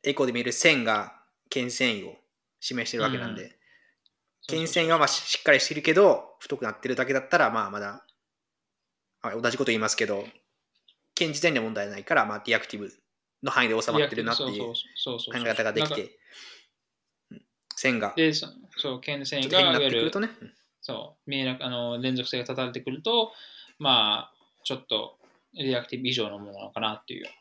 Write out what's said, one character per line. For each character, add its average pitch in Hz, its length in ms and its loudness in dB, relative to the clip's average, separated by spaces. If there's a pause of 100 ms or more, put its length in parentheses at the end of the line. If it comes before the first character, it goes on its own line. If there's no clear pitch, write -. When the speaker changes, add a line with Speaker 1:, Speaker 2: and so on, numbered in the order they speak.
Speaker 1:
エ 143 100 2
コ 139 100 2
ー - 20 4
で 123 60 -2
見 120 100 -2
る 120 100 -2
線 147 300 4
が 107 320 0 (340)
腱 123 220 -2
繊 120 240 0
維 92 140 -8
を - 80 -16 (420)
示 120 300 -4
し - 20 -6
て 123 60 -6
る 110 80 0
わ 131 80 2
け 127 60 -4
な 120 100 -6
ん 110 80 -8
で、 90 80 -12
Speaker 2:
う - 20 -16
ん。 - 40 -20 (960)
Speaker 1:
腱 160 180 -2
線 160 220 2
は 165 100 6
ま 147 60 8
あ 135 40 4
し-、 - 40 0
Speaker 2:
そ - 60 0
う - 20 -2
そ - 40 -12
う - 20 -10
そ - 0 -
う - 0 -
そ - 0 -
う。 - 20 -8
Speaker 1:
し - 100 0
っ - 60 -10
か 151 80 8
り 135 80 8
し - 80 0
て 151 80 -4
る 147 60 -4
け 160 120 4
ど、 180 460 6
太 - 160 -6
く 127 80 -6
な 107 80 -2
っ - 80 -14
て 131 80 -4
る 127 80 0
だ 131 100 0
け 139 60 0
だ 131 80 2
っ - 80 -16
た 175 100 4
ら、 123 120 6
ま 110 160 0
あ、 98 40 -8
ま 104 80 -8
だ、 101 260 -8 (1160)
は 110 120 -6
い、 113 80 -6
同 120 80 -2
じ 120 80 -2
こ 135 80 -2
と 117 60 2
言 113 60 4
い - 20 0
ま 107 100 0
す - 80 0
け 110 100 0
ど、 101 200 -4 (880)
腱 165 140 0
自 147 120 -4
体 165 120 4
に 131 60 2
は 113 60 0
問 110 80 -4
題 104 160 -4
な 101 100 -10
い 101 60 -14
か 160 120 2
ら、 110 100 6
ま 104 80 -6
あ、 104 100 -8
リ 113 80 2
ア 110 60 4
ク - 80 -4
テ 104 120 -10
ィ - 20 -8
ブ 101 120 -10 (520)
の 135 80 0
範 123 140 4
囲 - 20 0
で 110 120 2
収 117 120 -2
ま - 120 4
っ - 40 0
て 110 80 -6
る 113 80 -2
な 117 100 0
っ - 20 0
て 143 60 -2
い 131 60 -4
う - 20 -4
Speaker 2:
リ 104 100 -6
ア - 40 -4
ク - 0 -
テ - 0 -
ィ - 20 -6
ブ、 117 80 -10 (220)
そ 127 180 -4
う - 20 -6
そ - 0 -
う 113 40 -8
そ - 100 -8
う - 0 -
そ - 0 -
う - 40 -8
そ 123 60 -4
う。 120 40 -6
Speaker 1:
考 117 40 0
え 113 60 0
方 113 80 0
が 110 100 0
で 110 100 0
き 151 120 -2
て、 - 0 -
Speaker 2:
な 101 120 -4
ん - 20 -20
か、 - 60 -20 (1160)
Speaker 1:
う - 60 -16
ん、 - 60 -20 (340)
線 127 240 0
が 101 160 -2
Speaker 2:
で、 160 160 4
そ-、 - 160 -4 (280)
そ 135 180 -4
う、 127 60 -10
腱 143 240 -8
線 139 180 -4
が - 20 -
Speaker 1:
ち - 20 -2
ょ - 20 -4
っ - 40 -4
と 180 60 4
変 185 80 6
に 170 60 4
な 123 60 2
っ 143 40 2
て 135 60 4
く 120 160 2
る 160 60 0
と 196 80 -4
ね、 220 80 -2
Speaker 2:
い 226 40 -8
わ - 100 -20
ゆ 113 80 -16
る、 - 0 -
Speaker 1:
う - 20 -18
ん。 - 40 -20 (260)
Speaker 2:
そ 113 360 -12
う、 - 140 -16
見 139 80 -2
え 131 60 0
な 127 100 -2
く、 131 100 -10
あ 127 60 -6
の、 120 320 -4
連 131 140 0
続 123 120 -4
性 127 100 -4
が 123 60 -4
断 127 120 -6
た 127 100 -2
れ 123 60 -8
て - 80 -8
く 131 100 -8
る 151 140 -10
と、 220 280 2 (460)
ま 113 540 2
あ、 - 20 -20 (300)
ち - 80 -4
ょ - 40 -2
っ 131 100 -16
と - 300 -4 (380)
リ 131 220 0
ア 120 60 -2
ク - 60 -16
テ 123 100 -8
ィ 131 40 -8
ブ 127 60 -2
以 127 40 0
上 113 160 -2
の 104 120 -10
も 101 60 -12
の 101 80 -14
な 98 100 -14
の 101 80 -16
か 110 80 -8
な 107 140 -2
っ - 100 -16
て - 100 -14
い - 80 -12
う - 40 -14 (140)